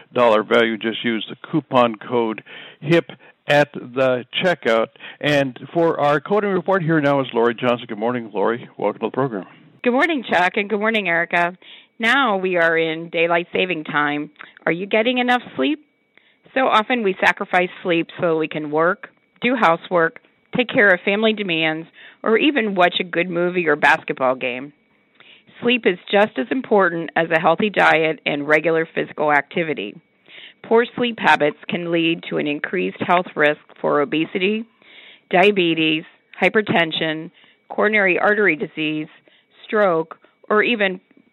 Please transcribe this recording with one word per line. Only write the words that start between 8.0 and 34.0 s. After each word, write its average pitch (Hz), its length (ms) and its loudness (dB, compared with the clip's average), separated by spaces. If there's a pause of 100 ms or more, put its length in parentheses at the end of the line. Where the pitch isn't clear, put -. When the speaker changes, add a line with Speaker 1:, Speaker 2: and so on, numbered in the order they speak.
Speaker 1:
Lori. 107 340 -2 (100)
Welcome 104 220 -2
to 110 60 -4
the - 40 -4
program. 113 360 -4 (360)
Speaker 2:
Good 247 100 0
morning, 294 380 0
Chuck, 180 260 2
and 202 120 -4
good 208 100 -2
morning, 214 300 -2
Erica. 170 480 0 (420)
Now 233 380 2
we 185 200 -2
are 165 200 2
in 165 340 -2
daylight 170 420 0
saving 180 320 -2
time. 147 460 -2 (360)
Are 165 60 2
you 180 140 -6
getting 226 320 0
enough 247 240 0 (120)
sleep? 277 300 -2 (680)
So 262 80 0
often 226 420 0
we 190 100 0 (100)
sacrifice 180 440 0 (140)
sleep 170 260 0 (120)
so 165 180 0
we 156 100 -2
can 151 240 -8
work, 165 360 0 (320)
do 247 140 0
housework, 170 640 0 (360)
take - 120 0
care 202 200 4
of 180 160 4
family 220 280 0
demands, 160 540 -4 (360)
or - 160 2
even 240 360 0
watch 180 240 2
a 185 60 -4
good 175 240 -4
movie 175 400 -2
or 151 80 2
basketball 147 580 0
game. 127 380 -8 (880)
Sleep 240 220 0
is 180 140 0 (120)
just 208 280 2
as 254 120 -4
important 190 640 0
as 165 160 0
a 160 100 2
healthy 180 300 2
diet 160 560 2
and 147 220 -4
regular 160 440 2
physical 151 380 -4
activity. 143 680 -2 (640)
Poor 226 220 4 (100)
sleep 240 240 -2
habits 151 380 2 (100)
can 170 240 -6
lead 170 380 0
to 165 80 -4
an 151 100 -4
increased 185 580 -4
health 180 200 2 (100)
risk 151 240 2 (200)
for 151 200 0